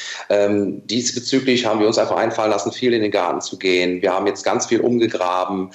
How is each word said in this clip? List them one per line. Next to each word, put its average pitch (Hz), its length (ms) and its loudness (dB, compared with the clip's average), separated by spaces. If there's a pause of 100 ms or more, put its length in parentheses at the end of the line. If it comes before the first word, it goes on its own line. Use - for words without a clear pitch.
(280)
Ähm, 101 580 0
diesbezüglich 123 760 0
haben 110 160 0
wir 107 60 4
uns 117 100 2
einfach 107 200 2
einfallen 110 340 0
lassen, 101 200 -2
viel 123 220 0
in 113 80 2
den 104 100 0
Garten 90 300 0
zu - 160 -10
gehen. 90 460 0
Wir 92 100 2
haben 95 140 0
jetzt - 180 -2
ganz 104 220 0
viel 117 140 2
umgegraben. 95 960 0